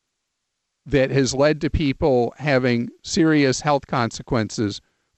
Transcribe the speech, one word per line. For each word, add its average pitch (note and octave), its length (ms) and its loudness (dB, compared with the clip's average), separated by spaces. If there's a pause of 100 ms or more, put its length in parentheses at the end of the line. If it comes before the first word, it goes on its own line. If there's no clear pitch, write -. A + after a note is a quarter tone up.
(880)
that C3+ 240 2
has C3+ 240 0
led D3 280 2
to D3+ 80 -2
people C3+ 640 0
having B2+ 540 0 (120)
serious D3+ 600 2
health C#3+ 240 0
consequences A2+ 960 -4 (360)